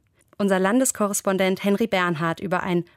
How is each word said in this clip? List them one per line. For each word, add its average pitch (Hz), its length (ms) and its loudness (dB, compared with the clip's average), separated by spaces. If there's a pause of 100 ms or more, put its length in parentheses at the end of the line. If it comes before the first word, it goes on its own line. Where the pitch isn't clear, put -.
(360)
Unser 190 240 2
Landeskorrespondent 196 1040 0
Henry 202 220 2
Bernhard 170 520 0
über 180 240 -4
ein 175 220 -2 (120)